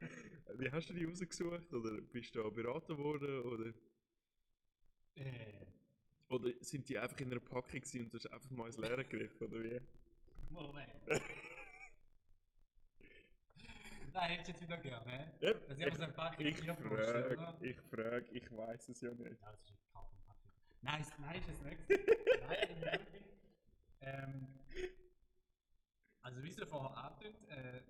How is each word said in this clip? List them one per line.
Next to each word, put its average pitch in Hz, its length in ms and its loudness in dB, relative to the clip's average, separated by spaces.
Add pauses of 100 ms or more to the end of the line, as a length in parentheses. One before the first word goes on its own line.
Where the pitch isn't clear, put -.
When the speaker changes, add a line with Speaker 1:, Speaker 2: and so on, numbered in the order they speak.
Speaker 1:
<laughs> - 580 -10
Wie 127 120 2
hast 165 200 -2
du 180 40 -6
die 170 100 0
rausgesucht? 170 680 -2
Oder 110 300 0
bist 117 320 -6
du 113 80 2
da 107 80 2
beraten 123 480 0
worden? 143 440 2
Oder? 113 300 0 (1400)
Speaker 2:
Äh. 113 500 -6 (640)
Speaker 1:
Oder 127 220 4 (100)
sind - 280 -4
die 120 100 2
einfach 120 220 0
in 127 100 0
einer 120 100 2
Packung 127 400 -2
gewesen 127 240 -2
und 113 80 -8
du 117 60 -4
hast - 140 -6
einfach 127 180 -10
mal 120 160 -2
ins 113 120 -6
Leere 120 260 2
gegriffen, 110 420 -2
oder 113 160 -2
wie? 117 180 0 (720)
Speaker 2:
Moment. 147 560 -8
Speaker 1:
<laughs> 151 160 4 (3000)
Speaker 2:
Nein, 175 160 6
hättest 175 180 0
du 180 40 -2
jetzt 170 100 -6
wieder 170 160 -2
gerne, 120 320 -4
hä? 135 140 -2 (160)
Speaker 1:
Ja, 202 140 8
Speaker 2:
Dass 139 240 -4
ich - 60 2
einfach 143 140 6
so 160 60 2
eine 160 80 -2
Packung 160 340 2
Speaker 1:
ich - 140 4
Speaker 2:
Bier 165 140 0
Speaker 1:
frag, 110 140 -2
Speaker 2:
pushe, 120 440 6
oder? 165 300 0
Speaker 1:
ich 123 180 -2
frag, 117 520 0
ich 113 240 -4
weiss 117 340 -4
es 120 100 -8
ja 120 140 0
nicht. 120 260 -8
Speaker 2:
Ja, 113 120 -12
das - 100 -14
ist - 80 -16
eine - 80 -18 (120)
Kartonpackung. - 600 -10 (320)
Nein, 147 180 2
ist, - 180 -6
nein, 156 220 -2
ist - 80 0
es - 140 -4
nicht. - 160 -6 (100)
Speaker 1:
<laughs> - 0 -
Speaker 2:
Nein, - 800 8
nicht - 140 -4
wirklich. - 400 0 (800)
Ähm, 135 480 -4 (1700)
also 127 220 -6
wie 170 100 -4
schon 202 140 -2
vorher 139 300 -2
angetönt, 208 520 -8
äh, 127 420 -6